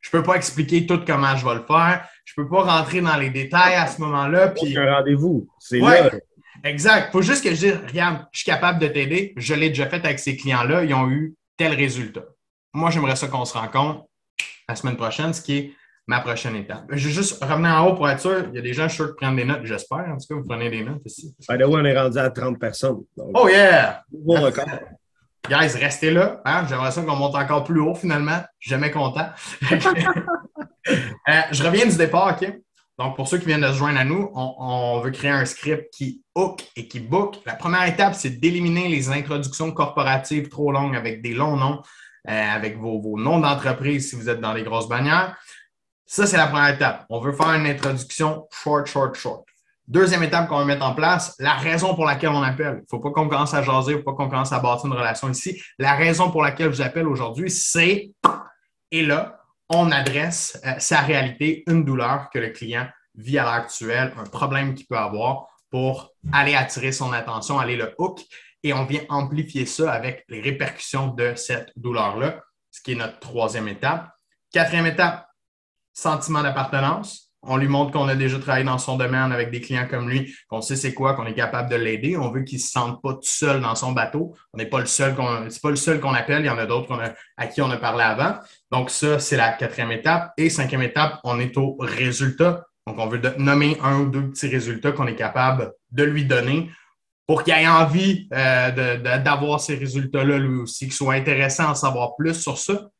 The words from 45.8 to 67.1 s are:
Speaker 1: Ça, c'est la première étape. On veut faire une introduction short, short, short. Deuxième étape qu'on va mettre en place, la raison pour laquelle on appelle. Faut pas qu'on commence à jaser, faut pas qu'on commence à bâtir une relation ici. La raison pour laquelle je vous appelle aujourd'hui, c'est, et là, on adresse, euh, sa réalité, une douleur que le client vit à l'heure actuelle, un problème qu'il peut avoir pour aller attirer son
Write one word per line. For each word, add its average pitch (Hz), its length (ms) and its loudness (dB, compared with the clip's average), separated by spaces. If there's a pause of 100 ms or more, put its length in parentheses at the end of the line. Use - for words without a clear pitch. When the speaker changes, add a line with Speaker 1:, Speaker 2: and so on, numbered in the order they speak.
Speaker 1:
Ça, 202 200 0
c'est 185 120 2
la 156 80 6
première 143 280 4
étape. 139 360 -2
On 113 100 -6
veut 139 120 -4
faire 160 180 2
une 156 160 2
introduction 143 840 -4
short, 147 360 0
short, 175 280 -2
short. - 300 -10 (420)
Deuxième 175 360 4
étape 165 260 0
qu'on 147 100 0
va 143 60 2
mettre 139 220 0
en 131 80 0
place, 165 460 2
la 143 140 2
raison 165 400 0
pour 165 120 0
laquelle 147 240 2
on 143 120 2
appelle. 135 460 -2
Faut 117 120 -8
pas 143 100 -4
qu'on 151 180 0
commence 143 240 0
à 143 100 2
jaser, 131 320 0
faut 147 80 -4
pas 135 120 -6
qu'on 139 160 -4
commence 135 220 -2
à 127 80 0
bâtir 123 260 0
une 135 80 -2
relation 120 340 -2
ici. 180 320 -6 (180)
La 139 160 4
raison 165 360 2
pour 160 120 0
laquelle 147 300 2
je 127 40 -4
vous 139 60 -2
appelle 160 240 -2
aujourd'hui, 127 440 -4
c'est, 185 600 0 (800)
et 160 140 0
là, 151 320 0 (360)
on 165 200 4
adresse, 143 760 -2
euh, 131 120 -4
sa 156 200 2
réalité, 143 720 0
une 165 160 4
douleur 135 500 0
que 123 60 -2
le 113 80 -4
client 117 400 -8 (260)
vit 123 240 -4
à 127 60 2
l'heure 117 80 0
actuelle, 120 680 -2
un 110 60 -12
problème 135 500 -2
qu'il - 120 -16
peut 120 120 -4
avoir 107 480 -4 (240)
pour 131 420 -4 (200)
aller 139 240 4
attirer 131 340 -2
son 135 220 -4